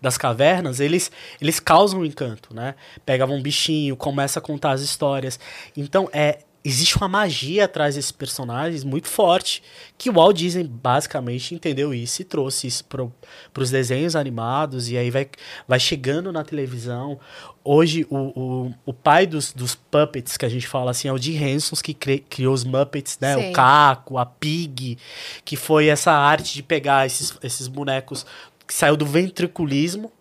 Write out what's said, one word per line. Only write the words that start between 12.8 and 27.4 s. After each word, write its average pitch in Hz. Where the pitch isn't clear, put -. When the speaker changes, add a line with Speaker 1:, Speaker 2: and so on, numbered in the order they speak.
Speaker 1:
pro, 127
pros 131
desenhos 135
animados, 131
e 123
aí 120
vai, 135
vai 127
chegando 151
na 160
televisão. 127
Hoje, 156
o, 139
o, 127
o 131
pai 156
dos, 156
dos 123
puppets, 147
que -
a 120
gente 120
fala 127
assim, 123
é 135
o 131
Jim 147
Henson, 147
que -
cri-, 139
criou 131
os 127
Muppets, 139
né? 139
Speaker 2:
Sei. 123
Speaker 1:
O 90
Caco, 135
a 123
Pig, 131
que -
foi 151
essa 151
arte 151
de 139
pegar 139
esses, 127